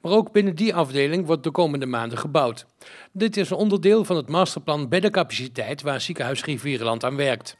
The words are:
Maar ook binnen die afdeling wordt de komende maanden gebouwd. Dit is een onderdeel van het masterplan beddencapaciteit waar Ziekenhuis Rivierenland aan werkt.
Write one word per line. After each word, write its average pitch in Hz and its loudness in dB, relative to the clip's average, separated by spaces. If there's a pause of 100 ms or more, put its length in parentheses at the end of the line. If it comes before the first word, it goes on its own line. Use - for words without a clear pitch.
Maar 175 -2
ook 214 4
binnen 196 4
die 190 0
afdeling 151 2
wordt 156 0
de 160 0
komende 143 0
maanden 117 -4
gebouwd. 139 0 (460)
Dit 214 0
is 196 0
een 185 -2
onderdeel 202 4
van 185 0
het 143 -4
masterplan 151 0
beddencapaciteit 127 -2
waar 139 -4
Ziekenhuis 135 -6
Rivierenland 117 -4
aan 131 -2
werkt. 135 -2